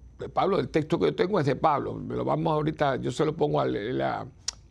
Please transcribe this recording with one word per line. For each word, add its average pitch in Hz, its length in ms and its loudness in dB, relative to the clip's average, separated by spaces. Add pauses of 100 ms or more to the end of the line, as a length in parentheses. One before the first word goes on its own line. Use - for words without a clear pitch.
(340)
Pablo, 175 260 2
el 131 100 -2
texto 156 280 2
que 180 100 4
yo 151 80 0
tengo 185 240 2
es 143 60 0
de 135 100 2
Pablo, 127 380 0
me 110 220 -6
lo 123 100 -2
vamos 156 260 0
ahorita, 151 440 0
yo 131 160 -2
se 147 140 0
lo 156 100 0
pongo 147 260 0
a 131 60 0
la, 123 580 -2 (460)